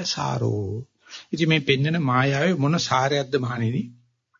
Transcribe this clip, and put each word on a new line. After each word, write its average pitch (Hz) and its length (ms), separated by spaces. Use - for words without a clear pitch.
සාරෝ. 113 640
ඉතින් 160 220
මේ 156 120
පෙන්වන 143 400
මායාවේ 139 540
මොන 139 240
සාරයක්ද 131 580
මහණෙනි? 120 460